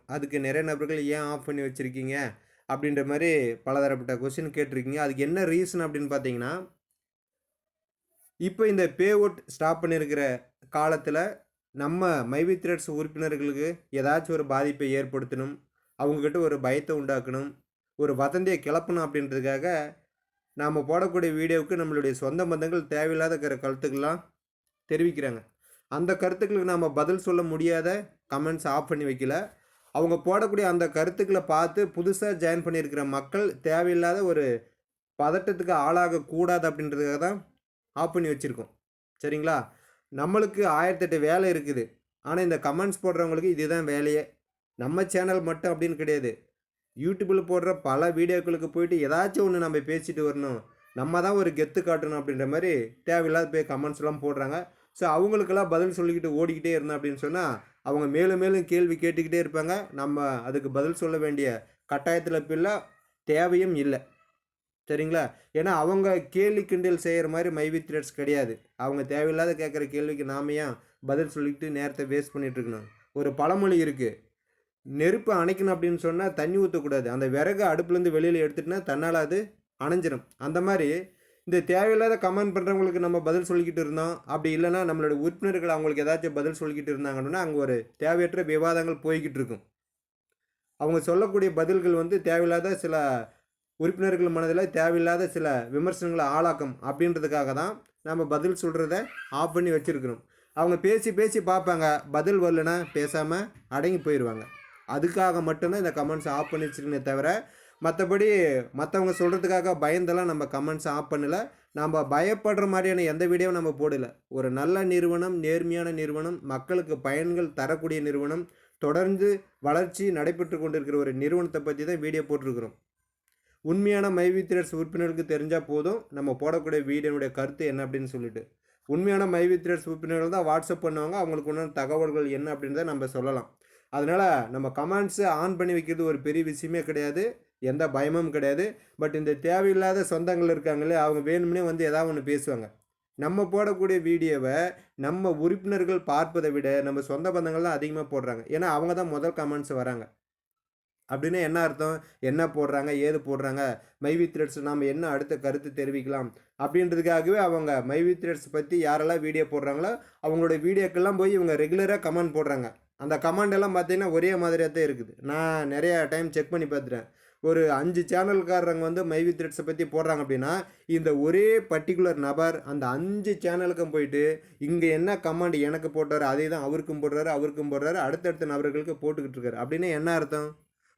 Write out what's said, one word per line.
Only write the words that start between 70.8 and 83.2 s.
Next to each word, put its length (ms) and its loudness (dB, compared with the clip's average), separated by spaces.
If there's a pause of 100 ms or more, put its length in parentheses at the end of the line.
பதில் 300 0
சொல்லிக்கிட்டு 340 -4
நேரத்தை 360 -6
வேஸ்ட் 280 -2
பண்ணிட்டு 280 -6
இருக்கணும்? 280 -8 (240)
ஒரு 200 -2
பழமொழி 440 4
இருக்கு, 320 0 (760)
"நெருப்பு 480 0
அணைக்கணும் 400 2
அப்படின்னு 240 0
சொன்னா 300 -2
தண்ணி 300 -2
ஊத்தக்கூடாது, 500 0
அந்த 200 0
விறகு 360 2
அடுப்புலேருந்து 480 2
வெளியில 280 4
எடுத்துட்டுனா 440 -2
தன்னால 280 -2
அது 280 2 (440)
அணைஞ்சிரும்." 400 -2 (140)
அந்த 240 -2
மாதிரி 260 2 (600)
இந்த 140 4
தேவையில்லாத 540 4
கமெண்ட் 400 0
பண்றவங்களுக்கு 440 2
நம்ம 220 2